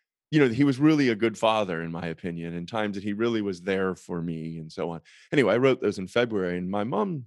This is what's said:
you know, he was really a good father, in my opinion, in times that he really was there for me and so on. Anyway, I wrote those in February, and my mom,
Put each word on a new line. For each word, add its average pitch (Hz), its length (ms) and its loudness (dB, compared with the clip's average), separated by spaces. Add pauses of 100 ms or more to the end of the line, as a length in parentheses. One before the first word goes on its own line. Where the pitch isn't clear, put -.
(300)
you 156 100 4
know, 131 80 6
he 120 160 2
was 135 140 2
really 147 300 6
a 113 60 4
good 107 240 0
father, 107 440 2
in 82 100 -6
my 82 140 -6
opinion, 85 480 -6
in 85 120 -8
times 107 300 -4
that 98 80 -8
he 104 80 -4
really 113 300 0
was 92 200 -6
there 95 320 0
for 87 260 -8
me 82 380 -6
and 80 140 -14
so 85 180 -6
on. 82 100 -10 (320)
Anyway, 113 220 4
I 120 40 4
wrote 131 220 4
those 101 180 0
in 92 100 -6
February, 101 500 0
and 90 100 -4
my 104 160 -4
mom, 165 420 -4